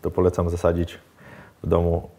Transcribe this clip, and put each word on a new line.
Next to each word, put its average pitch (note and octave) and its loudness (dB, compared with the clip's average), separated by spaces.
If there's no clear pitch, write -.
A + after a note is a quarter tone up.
to F2+ -4
polecam F2+ 0
zasadzić E2+ -2
w - -8
domu. E2+ 0